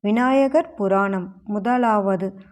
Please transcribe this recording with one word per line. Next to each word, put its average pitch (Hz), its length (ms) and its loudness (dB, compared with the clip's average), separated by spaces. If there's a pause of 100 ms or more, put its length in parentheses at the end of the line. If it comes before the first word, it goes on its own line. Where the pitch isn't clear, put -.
விநாயகர் 269 720 0
புராணம் 196 540 0 (160)
முதலாவது. 208 880 0 (200)